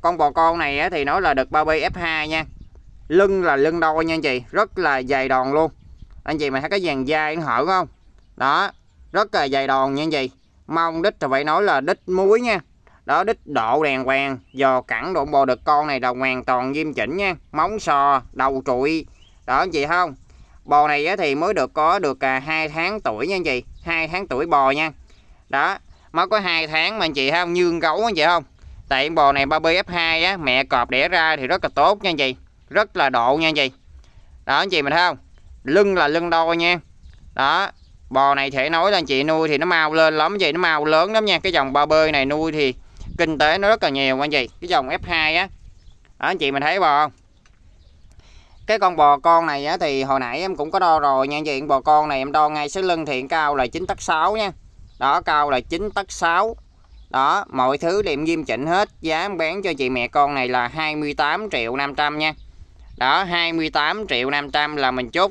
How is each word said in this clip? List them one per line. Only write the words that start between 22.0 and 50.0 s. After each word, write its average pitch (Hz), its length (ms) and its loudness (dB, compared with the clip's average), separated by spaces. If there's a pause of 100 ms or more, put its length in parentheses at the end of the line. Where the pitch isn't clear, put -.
à, 131 140 0
hai 156 300 -4
tháng 160 320 -4
tuổi 117 260 -4
nha 196 100 -2
anh 175 80 -4
chị. 127 180 -2 (200)
Hai 165 260 -4
tháng 175 180 -6
tuổi 143 200 -4
bò 139 240 4
nha. 151 220 -2 (560)
Đó, 160 300 0 (340)
mới 170 160 0
có 214 100 2
hai 170 280 0
tháng 160 320 0
mà 185 60 0
anh 156 80 -2
chị 135 180 0
thấy 170 100 2
không? 175 140 -2
Nhương 175 260 0
gấu 165 240 0
anh 226 100 -2
chị 151 100 2
không? 170 200 2 (440)
Tại 139 200 0
con 165 60 -6
bò 143 180 6
này 139 140 0
ba 156 120 0
bê 165 240 2
F - 60 -4
hai 165 360 0
á, 190 120 0
mẹ 135 280 0
cọp 120 260 -2
đẻ 139 180 0
ra 160 280 2
thì 131 100 -6
rất 175 180 -2
là 139 100 -2
tốt 185 280 4
nha 190 80 0
anh 160 60 -2
chị. 131 200 -2 (360)
Rất 196 240 -2
là 143 140 2
độ 127 300 2
nha 160 80 2
anh 156 60 0
chị. 139 160 0 (760)
Đó 135 100 0
anh 190 140 0
chị 165 120 0
mình 139 80 -2
thấy 175 180 2
không? 147 80 -2 (480)
Lưng 196 300 4
là 156 140 2
lưng 170 220 0
đôi 165 260 2
nha. 170 240 0 (540)
Đó, 160 360 0 (400)
bò 139 240 4
này 139 160 -2
thể 139 200 -2
nói 165 200 2
là 196 80 2
anh 156 80 -2
chị 135 180 0
nuôi 160 240 0
thì 147 100 0
nó 165 80 0
mau 160 260 2
lên 160 260 4
lắm 165 160 0
anh 208 40 -4
chị, 160 140 0
nó 170 60 -4
mau 160 260 2
lớn 160 280 2
lắm 220 120 2
nha. 185 140 2
Cái 190 140 -2
dòng 139 200 0
ba 143 140 2
bê 156 260 4
này 135 140 2
nuôi 156 260 -2
thì 139 220 0 (440)
kinh 160 200 0
tế 156 200 4
nó 202 100 2
rất 226 140 2
là 170 60 0
nhiều 135 360 0
anh 151 60 -4
chị. 135 180 0 (120)
Cái 175 80 -12
dòng 147 200 0
F 165 140 -6
hai 160 340 -2
á. 190 120 0 (680)
Đó, 127 80 -4
anh 185 120 -2
chị 143 120 -2
mình 139 120 -2
thấy 170 180 0
bò 151 220 4
không? 151 100 -2 (1500)
Cái 214 120 0
con 185 180 2
bò 147 220 6
con 165 280 4
này 143 200 -4
á, 156 100 -2
thì 139 260 0